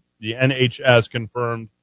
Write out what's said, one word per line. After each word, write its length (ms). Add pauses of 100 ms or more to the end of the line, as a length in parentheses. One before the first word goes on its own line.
(200)
the 160
N 160
H 320
S 240
confirmed 600 (140)